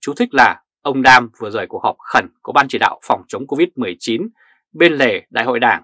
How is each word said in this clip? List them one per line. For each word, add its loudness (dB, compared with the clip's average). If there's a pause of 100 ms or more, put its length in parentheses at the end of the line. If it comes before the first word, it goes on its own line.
chú -6
thích -4
là 2 (200)
ông -4
Đam 6 (100)
vừa -8
rời -6
cuộc -12
họp 0
khẩn -4 (120)
của -12
Ban 4
chỉ -6
đạo 0
phòng -2
chống -10
covid 0
mười -6
chín -4 (500)
bên 2
lề -2
Đại -4
hội -4
Đảng 0